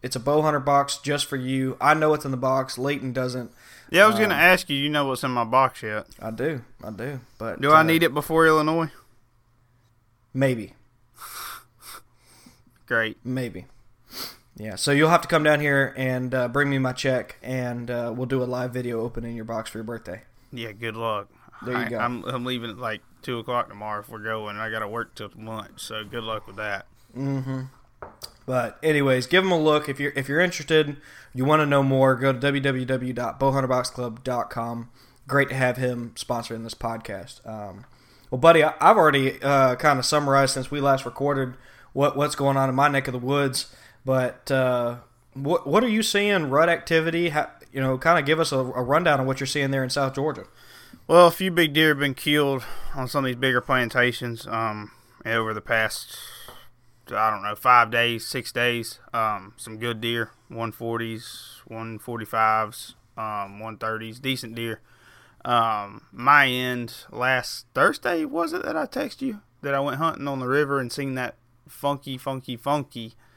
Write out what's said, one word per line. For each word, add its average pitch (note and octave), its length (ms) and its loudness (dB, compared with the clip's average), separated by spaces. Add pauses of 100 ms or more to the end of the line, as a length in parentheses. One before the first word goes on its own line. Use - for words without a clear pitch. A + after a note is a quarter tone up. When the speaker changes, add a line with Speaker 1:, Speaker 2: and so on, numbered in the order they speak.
Speaker 1:
it's B2+ 160 -8
a B2 40 -4
bow C#3+ 200 2
hunter D3+ 200 2
box C#3 360 2
just C#3+ 300 -2
for C#3+ 100 -6
you. C3 440 -2
I C#3+ 120 4
know D#3 180 2
what's D3+ 140 0
in C#3 60 -4
the C3 80 -4
box. C3 400 -2
Leighton C3+ 340 -4
doesn't. B2+ 380 -4 (400)
Speaker 2:
Yeah, F#3 140 8
I - 20 8
was G#3+ 80 6
gonna F3 200 2
Speaker 1:
Um, C#3+ 60 2
Speaker 2:
ask F3 300 6
you. C#3+ 60 -2
You C#3 120 -2
know D3+ 180 0
what's C3 180 -4
in C3 80 -2
my A#2+ 120 0
box B2+ 380 2
yet? G#2+ 240 -6 (160)
Speaker 1:
I A2 80 -8
do. B2 320 -6 (200)
I - 80 -12
do. B2 300 -10 (160)
But, A2 240 -8
Speaker 2:
Do C#3+ 120 6
I D#3 80 12
Speaker 1:
uh, - 20 6
Speaker 2:
need E3 200 4
it D3+ 120 2
before D#3+ 320 2
Illinois? D#3 440 2 (1400)
Speaker 1:
Maybe. B2+ 420 -2 (2000)
Speaker 2:
Great. A2+ 380 0
Speaker 1:
Maybe. A#2+ 420 -6 (920)
Yeah, G#2+ 200 -10
so C#3+ 140 -2
you'll D3 200 6
have E3+ 120 4
to - 60 -12
come D#3+ 140 2
down D3+ 180 4
here C#3 360 2
and, B2+ 380 -4
uh, B2 140 0
bring C#3+ 220 0
me C#3 80 0
my C3 140 0
check, B2+ 500 -2
and, A#2+ 480 -6
uh, A#2+ 260 -4
we'll B2+ 100 -4
do B2+ 160 0
a - 20 0
live B2 280 -4
video A#2+ 300 -4
opening A#2 340 -8
your A2+ 80 -10
box A2+ 240 -8
for - 100 -12
your A2+ 60 -10
birthday. A2 380 -12 (280)
Speaker 2:
Yeah, A#2 220 -12
good A2 240 -8
luck. A2 320 -4 (360)
Speaker 1:
There B2+ 100 -6
you A#2+ 60 -2
Speaker 2:
I, A2+ 80 -4
Speaker 1:
go. A2+ 100 -6
Speaker 2:
I'm, A#2+ 260 -4
I'm B2 200 -6
leaving A#2+ 260 -6
at, G2+ 80 -14
like, A2 240 -8 (200)
two B2 160 -6
o'clock A#2+ 300 -4
tomorrow G#2 320 -8
if G2+ 80 -18
we're A2+ 100 -14
going. G#2+ 380 -6
I A2 140 -6
gotta A2 180 -6
work A2+ 260 -8
till G#2 220 -14
lunch, A2 440 -14
so A2 240 -10
good A2+ 200 -10
luck A2 220 -8
with G2 100 -18
that. G#2 300 -8 (300)
Speaker 1:
Mm-hmm. C3+ 460 -4 (840)
But B2 360 -4
anyways, C#3 440 2
give F#3 180 4
him F#3+ 80 2
a E3+ 60 2
look D3+ 300 2
if C3+ 120 -6
you're, C#3+ 160 -4
if C3+ 120 -4
you're C#3+ 120 0
interested. D#3 560 0 (380)
You B2+ 100 -2
wanna D3+ 220 4
know C#3+ 160 4
more, C3+ 340 6
go C3+ 160 2
to B2 60 -2
W C#3 240 0
W C3 220 0
W B2+ 280 -2
dot A#2+ 260 -6
bowhunter C3+ 300 2
box B2 220 0
club A#2+ 340 -8
dot B2 260 -4
com. A#2 400 -8 (360)
Great C3+ 240 2
to A#2+ 40 -4
have B2+ 220 2
him A#2+ 400 -4
sponsoring A#2 460 -6
this A2+ 120 -12
podcast. A2 720 -10
Um, G#2 380 -14 (460)
well, B2 100 -4
buddy, D#3+ 240 8
I, D#3 160 2
I've F#3+ 160 8
already, C#3 460 4
uh, C3+ 340 4
kinda C#3+ 260 2
summarized C#3 520 2
since C3 160 -6
we D3 100 -4
last C3+ 240 2
recorded C3+ 500 -2 (380)
what, C#3 240 2
what's D3 180 0
going C#3 220 2
on C3+ 120 2
in B2+ 60 -2
my C#3 140 4
neck C#3 180 0
of C3+ 60 -6
the B2 80 -6
woods. C3 520 -2 (320)
But, C3 460 -2
uh, B2 480 0 (360)
what, C#3 320 -2
what F#3+ 180 4
are B3 40 0
you A3 140 2
seeing? G3+ 460 2
Rut D3+ 220 4
activity? E3 600 0
How, D3+ 200 -2 (220)
you C3+ 80 -6
know, C3 180 0
kinda E3 240 4
give D3+ 180 2
us D#3+ 120 0
a, C3+ 60 0
a B2+ 240 -2
rundown D3 380 2
of C3 60 0
what C3 140 -2
you're C3+ 60 -4
seeing C3+ 240 -2
there C3+ 140 0
in B2+ 60 -4
South C3+ 240 -2
Georgia. C#3 300 -4 (600)
Speaker 2:
Well, E3+ 200 10
a E3+ 40 8
few F#3 200 -2
big E3 240 2
deer D#3 140 6
have D3 100 2
been C#3 160 -2
killed C#3+ 500 0 (300)
on C3 140 -6
some C#3+ 160 -2
of C3 40 0
these B2 80 -4
bigger B2+ 240 2
plantations, B2 880 0
um, G#2+ 460 -6 (340)
over A2+ 260 -2
the G#2+ 80 -6
past, - 560 -2 (1000)
I A2 160 2
don't G2+ 120 -6
know, G#2 120 -6
five A#2+ 360 6
days, A#2 360 0
six - 260 -8
days. A#2+ 460 -2 (140)
Um, G#2+ 440 -4
some A2 220 -16
good A2+ 220 -4
deer, A#2 300 -2 (180)
one A2+ 240 -8
forties, A#2 920 -8
one A2+ 320 -12
forty-fives, A2 960 -2 (220)
um, G#2 420 -8
one A2 180 -12
thirties, A2 440 -8
decent C3 340 -6
deer. A#2 260 -6 (640)
Um, G#2+ 680 -2
my C#3 340 6
end B2 480 -4 (160)
last B2+ 640 -4
Thursday, E3 500 2
was C#4 300 -2
it - 100 -6
that - 120 -4
I D4+ 100 -2
texted C4 360 -8
you A3+ 180 -6 (200)
that C#3 140 -4
I C#3 60 0
went C#3 180 -4
hunting D#3 300 -4
on C3+ 120 -4
the B2 80 -4
river C#3 300 2
and B2 120 -4
seen C#3 240 -6
that B2+ 220 -6 (300)
funky, C#3+ 500 -6
funky, B2+ 400 -8
funky C3 580 -6 (220)